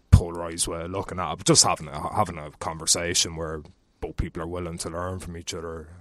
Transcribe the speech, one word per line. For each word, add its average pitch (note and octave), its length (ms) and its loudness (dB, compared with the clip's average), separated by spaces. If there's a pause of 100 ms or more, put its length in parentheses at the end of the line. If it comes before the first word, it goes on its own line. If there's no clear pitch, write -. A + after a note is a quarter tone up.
(120)
polarized E2+ 560 4
way E2+ 140 -4
of F2 100 -6
looking F#2 280 -4
at E2 140 -2
it, E2+ 40 -6
but F#2 100 -6
just - 160 8
having E2 240 2
a, D2 280 -6
having F2+ 220 0
a D2+ 120 -10 (100)
conversation E2+ 760 0
where D#2+ 260 -4 (400)
both - 160 -8
people E2+ 240 -4
are D#2+ 60 -4
willing E2+ 320 -4
to F2+ 100 -6
learn F2+ 300 -4
from E2+ 180 -10
each E2+ 160 -8
other. E2 340 -8 (140)